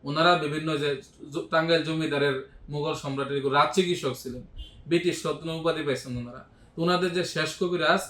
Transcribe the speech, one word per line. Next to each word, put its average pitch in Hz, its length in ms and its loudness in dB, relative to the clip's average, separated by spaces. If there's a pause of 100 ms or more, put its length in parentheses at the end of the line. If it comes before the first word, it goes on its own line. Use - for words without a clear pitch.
ওনারা 156 280 6 (120)
বিভিন্ন 151 260 -2 (120)
যে 147 80 0 (440)
জ-, 160 200 -4
টাঙ্গাইল 165 340 4
জমিদারের, 143 480 0 (360)
মুঘল 147 320 -2
সম্রাটের 139 360 -4
এগুলো 135 180 0
রাজ 151 180 6
চিকিৎসক 175 460 0
ছিলেন, 123 220 -10 (460)
ব্রিটিশ 170 360 2
রত্ন 156 220 -4 (120)
উপাধি 160 280 0
পাইছেন 127 240 -4 (100)
ওনারা। 120 200 -12 (320)
তো - 100 -12
ওনাদের 175 340 2
যে 180 60 0 (100)
শেষ 156 160 -2 (100)
কবিরাজ 175 500 2